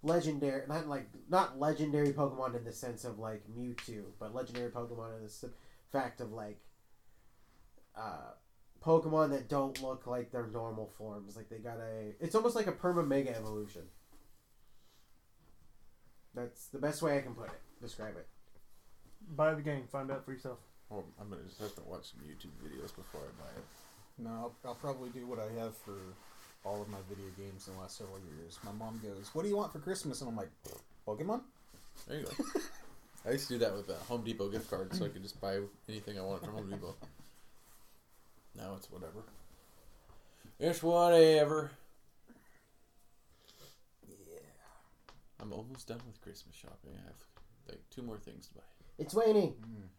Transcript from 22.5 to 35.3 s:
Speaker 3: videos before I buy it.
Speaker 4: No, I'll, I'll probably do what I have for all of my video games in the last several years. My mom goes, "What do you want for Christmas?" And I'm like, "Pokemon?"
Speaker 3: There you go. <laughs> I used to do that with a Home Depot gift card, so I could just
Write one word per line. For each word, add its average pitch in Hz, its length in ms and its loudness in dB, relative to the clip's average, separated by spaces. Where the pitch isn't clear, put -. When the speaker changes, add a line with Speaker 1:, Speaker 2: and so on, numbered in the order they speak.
Speaker 3:
videos 71 320 -10
before - 280 -12
I 60 200 -12
buy - 140 -12
it. - 80 -10
Speaker 4:
No, 113 120 -8
I'll, 117 240 -6
I'll 123 80 -6
probably 131 340 -6
do 120 180 -10
what 123 120 -4
I 110 200 -2
have 113 160 -4
for 101 200 -12
all 104 180 -2
of 107 80 -8
my 101 80 -8
video 98 160 -8
games 95 300 -10
in 95 60 -10
the 95 60 -10
last 92 160 -10
several 95 220 -10
years. 82 260 -14
My 104 100 -8
mom 110 300 -6
goes, 101 300 -8
"What 160 100 0
do 202 60 2
you 202 80 4
want 202 160 0
for 160 60 -8
Christmas?" 156 420 -4
And 131 80 -6
I'm 117 80 -4
like, 98 140 -4
"Pokemon?" 170 320 0
Speaker 3:
There 151 120 -6
you - 80 -4
go. - 340 0
<laughs> - 20 -2
I - 60 2
used 139 160 0
to 123 60 0
do 120 60 0
that 104 140 6
with 98 140 -6
a 95 60 -2
Home 120 180 -2
Depot 101 280 0
gift 110 180 -2
card, 92 260 -2
so 180 120 2
I - 20 0
could 92 140 -8
just - 180 -10